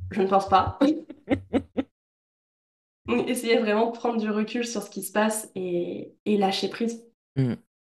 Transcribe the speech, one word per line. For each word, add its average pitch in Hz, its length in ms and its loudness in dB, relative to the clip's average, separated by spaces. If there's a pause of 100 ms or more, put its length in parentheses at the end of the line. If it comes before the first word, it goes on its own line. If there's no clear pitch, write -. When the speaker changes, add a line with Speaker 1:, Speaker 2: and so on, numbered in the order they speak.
(100)
Speaker 1:
je - 120 0
ne 190 40 4
pense 196 220 2
pas. - 340 2
Speaker 2:
<laughs> 285 60 6 (2250)
Speaker 1:
Donc, 240 220 2
essayez 233 300 2
vraiment 220 320 2
de - 60 -8
prendre 233 220 -2
du 214 120 0
recul 214 360 -2
sur 208 160 -6
ce - 80 -14
qui 196 120 -8
se - 100 -12
passe 214 420 0
et, 180 600 -4 (100)
et 208 120 4
lâcher 196 320 2
prise. 233 360 -4 (320)
Speaker 2:
Mm. 127 180 2 (340)